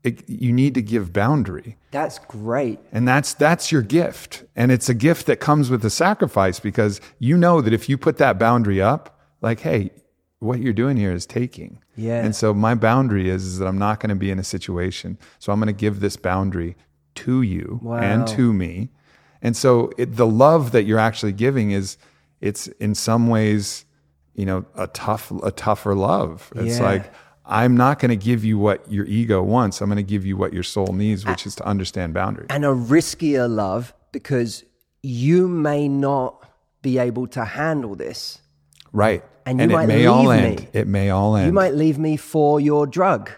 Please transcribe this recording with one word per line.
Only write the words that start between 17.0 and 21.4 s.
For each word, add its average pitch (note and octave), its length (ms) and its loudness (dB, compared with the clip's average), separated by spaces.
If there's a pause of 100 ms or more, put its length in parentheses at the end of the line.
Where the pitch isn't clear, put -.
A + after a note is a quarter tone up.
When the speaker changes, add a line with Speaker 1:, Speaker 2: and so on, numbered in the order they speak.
Speaker 1:
to B2+ 260 0
you F#2+ 400 -4
and A#2 400 -2
Speaker 2:
Wow. B2+ 40 -2 (100)
Speaker 1:
to A#2+ 160 2
me. F#2 380 -4 (500)
And A#2 160 -2
so B2 400 2
it, B2 200 -4
the A#2+ 100 4
love B2+ 460 4
that A2+ 120 4
you're G#2+ 140 2
actually A2 340 0
giving A2+ 380 0